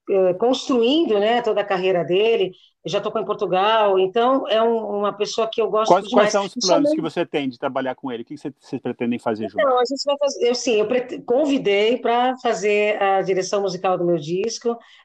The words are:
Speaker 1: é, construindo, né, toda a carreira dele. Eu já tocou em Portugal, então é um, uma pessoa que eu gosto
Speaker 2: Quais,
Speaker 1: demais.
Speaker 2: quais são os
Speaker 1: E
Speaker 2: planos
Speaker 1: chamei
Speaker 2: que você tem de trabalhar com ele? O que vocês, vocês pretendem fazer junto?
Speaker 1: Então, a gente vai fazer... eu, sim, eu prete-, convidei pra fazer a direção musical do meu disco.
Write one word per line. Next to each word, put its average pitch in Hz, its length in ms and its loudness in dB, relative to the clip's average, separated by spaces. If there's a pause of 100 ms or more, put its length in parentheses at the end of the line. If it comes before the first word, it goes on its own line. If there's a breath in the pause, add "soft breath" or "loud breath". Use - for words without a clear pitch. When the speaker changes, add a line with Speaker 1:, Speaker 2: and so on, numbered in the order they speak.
Speaker 1:
é, 185 260 2
construindo, 247 840 2
né, 226 220 2
toda 214 200 0
a 202 40 -2
carreira 185 380 0
dele. 190 480 0 (340 loud breath)
Eu 160 60 -8
já 202 100 -2
tocou 214 180 -4
em 196 60 -4
Portugal, 202 720 2
então 233 480 2
é 220 160 2
um, 214 360 -2
uma 202 120 -2
pessoa 214 400 -4
que - 100 -4
eu 214 80 0
gosto 214 220 0
Speaker 2:
Quais, 202 160 4
Speaker 1:
demais. 208 200 4
Speaker 2:
quais 208 40 0
são 202 140 0
os 185 100 -12
Speaker 1:
E - 40 -8
Speaker 2:
planos 175 300 2
Speaker 1:
chamei - 60 2
Speaker 2:
que 320 60 -2
você 160 240 -2
tem 143 240 -4
de 120 100 -10
trabalhar 131 360 -4
com - 160 -10
ele? 117 100 -8
O 117 40 -12
que 151 120 -14
vocês, 143 220 -12
vocês - 220 -10
pretendem 120 380 -4
fazer 110 300 -4
junto? - 100 -6
Speaker 1:
Então, 262 200 2
a 247 60 2
gente 262 200 -6
vai 285 140 -2
fazer... 277 300 -2
eu, 240 60 0
sim, 240 200 -2
eu 214 120 2
prete-, 254 360 -4
convidei 240 720 2
pra 240 400 0
fazer 208 640 0
a 196 220 2
direção 185 380 -2
musical 185 360 -2
do 175 80 -2
meu 175 120 2
disco. 196 600 -4 (280 loud breath)